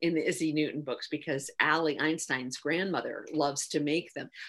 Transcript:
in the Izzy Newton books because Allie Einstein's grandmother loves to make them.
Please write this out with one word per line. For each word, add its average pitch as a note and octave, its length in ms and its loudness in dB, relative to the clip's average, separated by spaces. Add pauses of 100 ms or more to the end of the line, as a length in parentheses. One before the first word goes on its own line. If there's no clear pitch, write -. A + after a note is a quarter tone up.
in E3+ 140 2
the D3+ 120 2
Izzy D#3+ 260 0
Newton D3+ 280 0
books B2+ 300 -6
because D3+ 480 -4
Allie D#3 400 4
Einstein's C3+ 580 0
grandmother D3 720 -2
loves C#3+ 380 0
to D#3 100 2
make D3 340 0
them. C3 180 -8 (180)